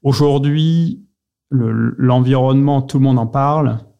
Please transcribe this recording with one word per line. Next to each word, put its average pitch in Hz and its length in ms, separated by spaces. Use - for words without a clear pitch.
aujourd'hui, 147 960
le, 117 220
l'environnement, 131 800
tout 131 180
le 131 40
monde 135 160
en 113 80
parle 139 520